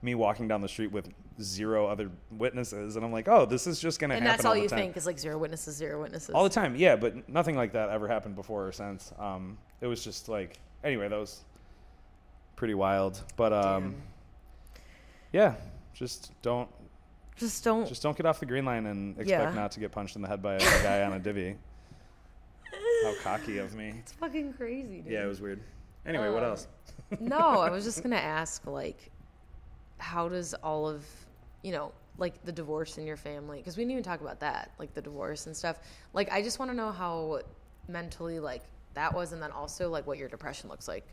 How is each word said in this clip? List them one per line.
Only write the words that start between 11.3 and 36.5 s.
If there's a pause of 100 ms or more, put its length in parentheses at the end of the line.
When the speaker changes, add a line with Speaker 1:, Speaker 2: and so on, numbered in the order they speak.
Speaker 1:
pretty
wild. (140)
But,
um,
Speaker 2:
Damn. (500)
Speaker 1:
yeah, (400)
just (100)
don't (680)
Speaker 2:
Just
don't
Speaker 1:
just
don't
get
off
the
green
line
and
expect
Speaker 2:
Yeah.
Speaker 1:
not
to
get
punched
in
the
head
by
a (240)
guy
on
a
divvy. (1080)
Speaker 2:
<laughs>
Speaker 1:
How
cocky
of
me.
Speaker 2:
It's
fucking
crazy,
dude.
Speaker 1:
Yeah,
it
was
weird. (420)
Anyway,
what
Speaker 2:
Um,
Speaker 1:
else? (260)
<laughs>
Speaker 2:
no, (220)
I
was
just
gonna
ask,
like, (880)
how
does
all
of, (580)
you
know, (260)
like,
the
divorce
in
your
family,
'cause
we
didn't
even
talk
about
that,
like,
the
divorce
and
stuff. (340)
Like,
I
just